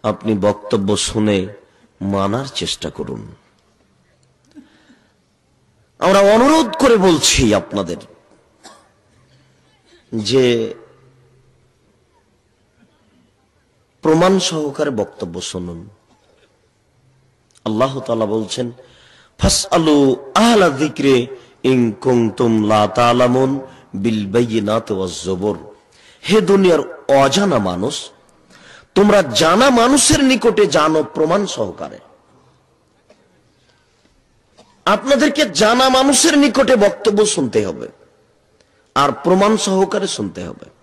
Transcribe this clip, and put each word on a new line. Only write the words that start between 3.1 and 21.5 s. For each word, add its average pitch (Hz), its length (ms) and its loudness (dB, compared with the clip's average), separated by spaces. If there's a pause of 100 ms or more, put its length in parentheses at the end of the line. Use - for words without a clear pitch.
আমরা 196 220 2
অনুরোধ 240 580 4
করে 247 180 4
বলছি 151 580 2
আপনাদের 87 420 -4 (2250)
যে 117 600 0 (3250)
প্রমাণ 175 360 2
সহকারে 151 520 -4
বক্তব্য 95 500 -8
শুনুন। 87 480 -12 (1800)
আল্লাহ 127 360 -4
তাআলা 113 260 -4
বলছেন, 110 440 -6 (680)
"ফাসআলু 151 760 2 (180)
আহলা 208 360 4
যিকরি 135 560 0 (360)